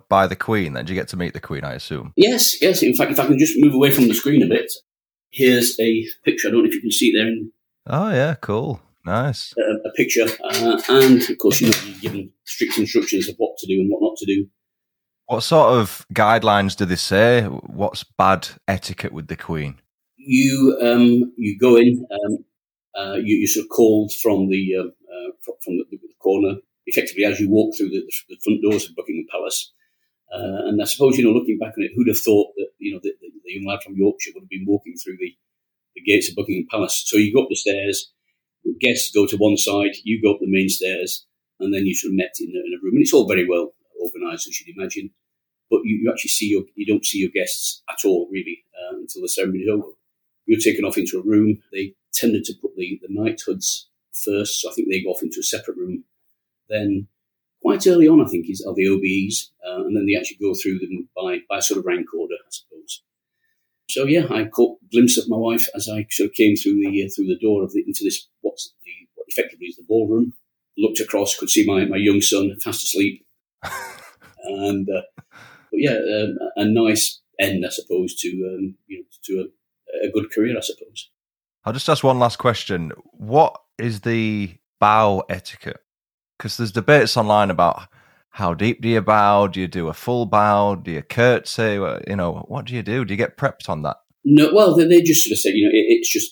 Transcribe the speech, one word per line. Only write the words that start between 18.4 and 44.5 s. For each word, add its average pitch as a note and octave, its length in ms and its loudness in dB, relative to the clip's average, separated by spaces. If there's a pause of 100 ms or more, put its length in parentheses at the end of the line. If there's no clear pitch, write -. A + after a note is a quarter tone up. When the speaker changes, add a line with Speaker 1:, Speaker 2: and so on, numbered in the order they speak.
Speaker 1:
etiquette - 460 -6
with D#2 160 -12
the E2 80 -10
Queen? D2+ 440 -8 (360)
Speaker 2:
You, C3+ 640 2
um, A#2+ 540 4
you G2+ 220 -4
go B2 180 8
in, A#2+ 340 6
um, G#2 340 -6 (500)
uh, G2 220 -8
you, G#2 200 0
you're G#2 100 0
sort G#2 180 -2
of - 60 -20
called A2 420 4
from F#2+ 360 0
the, F#2+ 280 -2
uh, F#2 60 -4
uh, F2+ 480 -14 (100)
fr-, - 120 -14 (100)
from F2 140 -6
the, - 140 -4
the - 280 -18
corner, G2 380 0 (300)
effectively - 380 -4
as G2 140 -2
you G#2 120 0
walk G#2+ 260 2
through G2 140 -4
the, F#2+ 100 -4
the, - 340 -12
the - 80 -20
front G#2+ 200 0
doors G#2 260 0
of - 80 -20
Buckingham E2 340 -10
Palace. - 420 -8 (600)
Uh, G2+ 360 -6
and G#2 140 0
I - 20 -4
suppose, C3+ 320 2
you C3 80 4
know, A2 80 6
looking A2 260 0
back A2 200 -8
on G2 60 -2
it, - 100 -8
who'd A#2+ 140 0
have G#2 100 0
thought G#2 380 2
that, G2 120 -8 (100)
you G2+ 140 -8
know, - 100 -12
the, - 180 -6
the, - 80 -20 (160)
the F2+ 80 -14
young G2 140 -10
lad G2 160 -6
from G2 140 -14
Yorkshire - 380 -2
would F#2+ 80 -20
have F#2+ 80 -20
been F#2+ 160 -10
walking - 360 -4
through F#2 160 -14
the, F2+ 160 -10 (600)
the F2+ 80 -20
gates G2+ 260 2
of F2 80 -14
Buckingham F#2 340 -4
Palace. - 360 -4
So G#2+ 100 0
you G#2 160 4
go B2+ 100 4
up C3 60 -2
the - 80 -6
stairs, G2 560 -4 (500)
your - 180 -6
guests A#2+ 340 0
go G2+ 120 4
to G#2 100 -4
one G2+ 200 2
side, G2+ 360 0 (120)
you A2 180 -2
go G#2 100 4
up - 80 -6
the F#2 100 -4
main F#2+ 180 2
stairs, F#2 580 -6 (340)
and F#2+ 120 -2
then G2 140 -2
you F2+ 80 -2
sort - 180 -6
of F#2+ 40 0
met - 240 -2
in - 80 -10
a, - 120 -8
in F2 180 -10
a F#2 40 -20
room. F#2 120 -2
And C#3+ 80 6
it's - 100 0
all A#2+ 160 4
very F#2 200 0
well E2+ 240 -2 (280)
organised, F2 480 -10
as - 120 -10